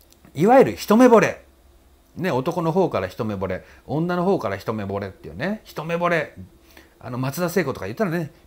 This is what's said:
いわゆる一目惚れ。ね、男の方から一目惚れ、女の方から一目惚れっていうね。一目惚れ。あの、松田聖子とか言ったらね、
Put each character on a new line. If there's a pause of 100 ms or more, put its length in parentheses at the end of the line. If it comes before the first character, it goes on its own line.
(340)
い
わ
ゆ
る
一
目
惚
れ。 (720)
ね、
男
の
方
か
ら
一
目
惚
れ、 (220)
女
の
方
か
ら
一
目
惚
れ
っ
て
い
う
ね。
一
目
惚
れ。 (640)
あ
の、
松
田
聖
子
と
か
言
っ
た
ら
ね、 (160)